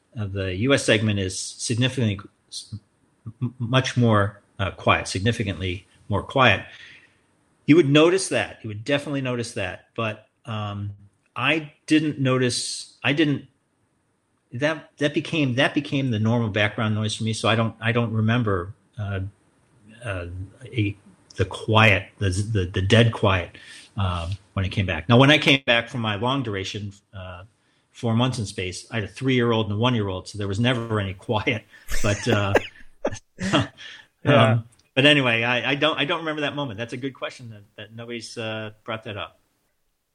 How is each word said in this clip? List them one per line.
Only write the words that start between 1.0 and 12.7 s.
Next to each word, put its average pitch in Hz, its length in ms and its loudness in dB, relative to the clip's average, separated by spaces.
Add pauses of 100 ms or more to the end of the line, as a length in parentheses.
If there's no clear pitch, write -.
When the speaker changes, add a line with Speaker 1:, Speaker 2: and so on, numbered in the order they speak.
Speaker 1:
is 92 200 -4
significantly 117 840 -2 (280)
s-, - 260 -14 (680)
m-, 120 160 -4
much 123 380 0
more, 107 440 4 (180)
uh, 92 120 -2
quiet, - 380 0
significantly 95 760 -2 (220)
more 98 140 0
quiet. 113 420 2 (1040)
You 147 100 8
would 147 140 6
notice 170 400 4
that. 107 320 -4
You 110 60 -10
would 104 160 -10
definitely 143 360 -4
notice 123 340 -4
that. 95 400 -8
But, 113 340 -6 (180)
um, 101 460 -6 (420)
I 147 380 -2 (140)
didn't 151 320 2
notice, 127 840 -2